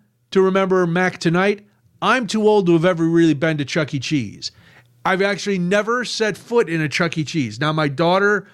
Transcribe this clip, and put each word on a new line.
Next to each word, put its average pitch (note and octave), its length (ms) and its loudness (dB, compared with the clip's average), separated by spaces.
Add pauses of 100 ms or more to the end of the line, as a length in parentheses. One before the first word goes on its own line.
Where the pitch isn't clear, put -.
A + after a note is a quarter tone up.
(300)
to F#3+ 100 2
remember F#3+ 460 2
Mac F3 320 -2
Tonight, F#3+ 480 0 (340)
I'm A3+ 280 0
too G#3+ 200 2
old G#3 180 4
to F3 60 4
have E3 120 4
ever F3 200 2
really E3 300 4
been D#3 240 -2
to C#3+ 60 -2
Chuck D3+ 300 -4
E. C#3+ 40 -2
Cheese. A#2 540 -6 (520)
I've F#3 180 0
actually G3+ 360 -2
never G#3 460 -2
set G#3+ 320 -4
foot A#3 320 -2
in E3 120 -2
a D3+ 80 -2
Chuck E3+ 300 -2
E. D3+ 60 -2
Cheese. A#2+ 360 -4
Now, D3+ 120 0
my D#3 160 0
daughter, F#3+ 640 0